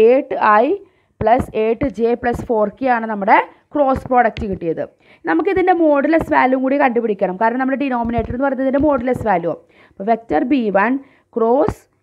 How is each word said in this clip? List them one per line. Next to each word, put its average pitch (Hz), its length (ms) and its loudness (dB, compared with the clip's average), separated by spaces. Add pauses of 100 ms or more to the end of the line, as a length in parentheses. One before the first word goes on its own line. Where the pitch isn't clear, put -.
എയ്റ്റ് 262 300 2 (240)
ഐ 240 40 4 (560)
പ്ലസ് 220 280 0 (140)
എയ്റ്റ് 226 260 -2 (120)
ജെ 233 100 0 (120)
പ്ലസ് 240 260 -4
ഫോർ 214 180 0 (120)
കെ 262 180 -4
ആണ് 226 160 -6
നമ്മുടെ 208 260 2 (360)
ക്രോസ് 262 360 0
പ്രോഡക്റ്റ് 226 400 0
കിട്ടിയത്. 160 340 -6 (440)
നമുക്കിതിൻ്റെ 359 460 2 (100)
മോഡുലസ് 302 500 2
വാല്യൂ 262 300 2
കൂടി 269 200 0
കണ്ടുപിടിക്കണം. 208 560 -2
കാരണം 233 220 0
നമ്മുടെ 262 220 -2
ഡിനോമിനേറ്റർ 233 500 -4
എന്ന് 262 120 -2
പറയുന്നത് 269 200 -2
ഇതിൻ്റെ 269 220 -2
മോഡുലസ് 254 420 -2
വാല്യൂ. 170 220 0 (380)
അപ്പോൾ 196 200 -12
വെക്ടർ 233 320 0 (100)
ബി 277 80 2 (160)
വൺ 214 160 2 (440)
ക്രോസ് 240 440 0 (220)